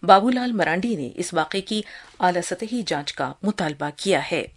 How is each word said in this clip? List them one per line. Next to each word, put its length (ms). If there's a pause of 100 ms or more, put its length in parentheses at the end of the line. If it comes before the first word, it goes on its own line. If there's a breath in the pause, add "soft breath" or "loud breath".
بابو 260
لال 220
مرانڈی 440
نے 200
اس 180
واقعے 280
کی 200 (380 loud breath)
اعلیٰ 220
سطحی 460
جانچ 260
کا 200 (100)
مطالبہ 520
کیا 360
ہے۔ 140 (120)